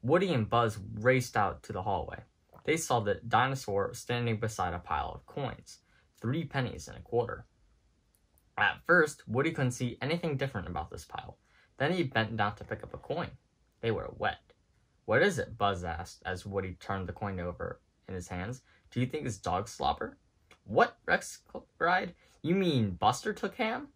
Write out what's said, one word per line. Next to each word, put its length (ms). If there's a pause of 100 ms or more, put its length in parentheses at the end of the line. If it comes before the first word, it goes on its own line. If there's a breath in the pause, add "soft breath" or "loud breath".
Woody 320
and 160
Buzz 280
raced 580
out 280
to 100
the 80
hallway. 420 (400)
They 140
saw 240
the 140
dinosaur 800
standing 460
beside 340
a 60
pile 320
of 140
coins, 540 (420 soft breath)
three 240
pennies 420
and 100
a 40
quarter. 440 (1080)
At 300
first, 420
Woody 240
couldn't 200
see 280
anything 380
different 320
about 200
this 140
pile. 340 (380 soft breath)
Then 160
he 120
bent 340
down 180
to 80
pick 180
up 120
a 40
coin. 340 (500)
They 100
were 240
wet. 380 (500)
"What 180
is 160
it?" 200
Buzz 260
asked 420
as 200
Woody 300
turned 340
the 120
coin 200
over 400 (260)
in 60
his 160
hands. 340 (260 soft breath)
"Do 120
you 40
think 200
it's 120
dog 300
slobber?" 500 (460)
"What?" 440
Rex 340 (380)
cried. 340 (300 soft breath)
"You 100
mean 380
Buster 420
took 220
Ham?" 400